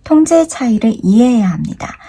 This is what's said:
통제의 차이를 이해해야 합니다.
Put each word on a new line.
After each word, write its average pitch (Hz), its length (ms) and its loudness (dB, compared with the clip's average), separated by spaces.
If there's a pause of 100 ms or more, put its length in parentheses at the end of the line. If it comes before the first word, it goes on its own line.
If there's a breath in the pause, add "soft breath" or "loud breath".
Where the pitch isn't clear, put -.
통제의 320 440 2
차이를 226 560 -2
이해해야 220 460 2
합니다. - 400 -8 (200 loud breath)